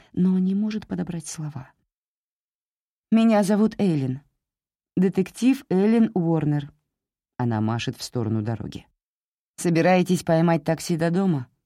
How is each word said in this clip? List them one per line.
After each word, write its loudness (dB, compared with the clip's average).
но 0
не 0
может -4
подобрать -8
слова. -12
«Меня 4
зовут 2
Эйлин. -2
Детектив 0
Эйлин 4
Уорнер». 0
Она -2
машет -2
в -16
сторону -4
дороги. -8
«Собираетесь 2
поймать 2
такси -4
до 0
дома?» 0